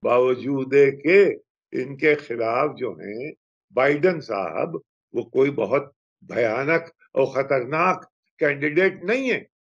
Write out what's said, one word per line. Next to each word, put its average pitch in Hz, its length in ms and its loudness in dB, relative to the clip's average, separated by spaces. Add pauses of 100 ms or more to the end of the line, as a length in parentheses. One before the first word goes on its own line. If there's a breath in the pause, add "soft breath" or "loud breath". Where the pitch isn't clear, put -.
बावजूद 127 720 0
है 143 160 6
कि 165 500 2 (420)
इनके 143 320 0
खिलाफ 120 640 -2
जो 110 180 -8
हैं 104 380 -12 (400)
बाइडेन 147 480 2
साहब, 98 600 -4 (340)
वो 113 100 -2
कोई 135 260 2
बहुत 131 420 -2 (320)
भयानक 135 680 -2 (220 soft breath)
और 135 120 2
खतरनाक 139 840 -2 (280)
कैंडिडेट 151 680 0
नहीं 247 280 -2
है, - 140 -6 (180)